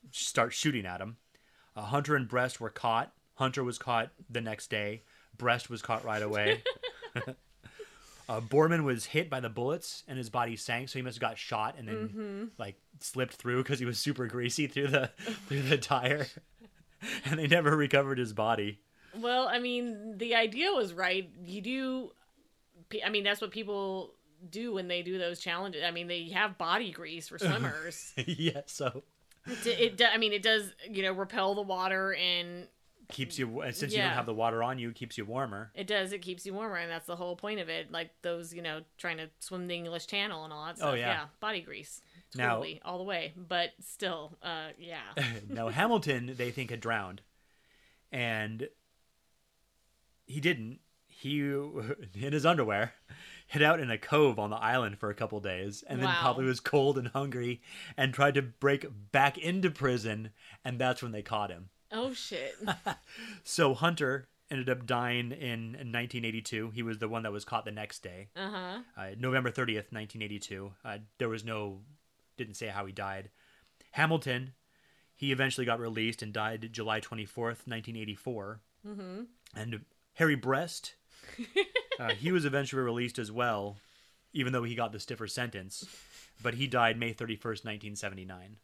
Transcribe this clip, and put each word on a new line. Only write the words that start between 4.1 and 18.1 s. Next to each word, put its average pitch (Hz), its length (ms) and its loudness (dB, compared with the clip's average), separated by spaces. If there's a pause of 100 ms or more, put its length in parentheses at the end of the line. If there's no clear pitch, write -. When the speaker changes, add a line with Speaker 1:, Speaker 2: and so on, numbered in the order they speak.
Speaker 1:
the 120 120 -2
next 110 280 -6
day. 107 340 -2 (340)
Brest 120 320 2
was 117 120 -6
caught 113 240 0
right 107 160 2
away. 104 460 4
Speaker 2:
<laughs> 523 60 0 (420)
Speaker 1:
<laughs> 127 200 -4 (920)
Uh, 113 140 -2
Borman 156 420 6
was 123 220 2
hit 160 240 0
by 131 100 -2
the 120 100 -4
bullets 123 580 -2
and 131 100 -6
his 117 140 -6
body 117 240 0
sank, 123 340 -4
so - 80 -4
he 127 60 -2
must 120 140 -6
have 120 40 -4
got 113 160 -2
shot 113 400 -2
and 117 100 -8
then, 110 80 -2 (140)
Speaker 2:
Mm-hmm. 208 340 -6 (140)
Speaker 1:
like, 202 180 -8 (240)
slipped - 360 -2
through 123 280 2
'cause 139 140 2
he 123 80 0
was 120 140 -2
super 127 260 0
greasy 120 400 0
through 139 220 0
the, 131 280 4
<laughs> - 40 -20 (280)
through 139 160 0
the 139 140 6
tire. 135 540 4
<laughs> - 40 -18 (920)
And 143 120 2
they 160 80 2
never 156 320 8
recovered 139 400 6